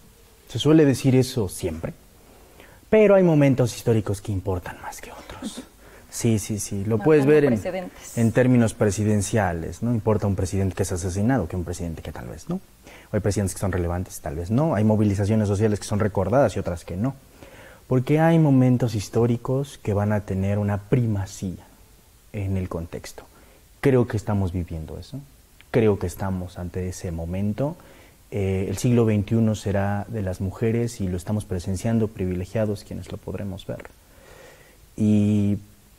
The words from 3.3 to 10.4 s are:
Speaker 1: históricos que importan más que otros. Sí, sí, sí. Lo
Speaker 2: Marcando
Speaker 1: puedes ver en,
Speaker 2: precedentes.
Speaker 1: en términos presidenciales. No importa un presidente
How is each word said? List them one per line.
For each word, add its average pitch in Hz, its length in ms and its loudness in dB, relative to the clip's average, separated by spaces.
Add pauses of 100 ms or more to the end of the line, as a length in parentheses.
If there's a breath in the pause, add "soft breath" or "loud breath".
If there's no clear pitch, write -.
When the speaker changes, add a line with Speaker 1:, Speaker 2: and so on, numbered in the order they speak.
Speaker 1:
históricos 110 460 0
que - 120 -6
importan 92 500 -6
más - 180 -14
que - 100 -16
otros. - 520 -14 (480 loud breath)
Sí, 113 280 0
sí, 101 220 -6
sí. 98 240 -6
Lo 110 140 0
Speaker 2:
Marcando 107 60 -4
Speaker 1:
puedes 151 220 6
ver 147 200 6
en, 127 80 4
Speaker 2:
precedentes. 180 640 -8
Speaker 1:
en 113 140 2
términos 123 420 4
presidenciales. 101 1080 0
No 120 100 -2
importa 107 340 0
un 98 100 0
presidente 95 400 -2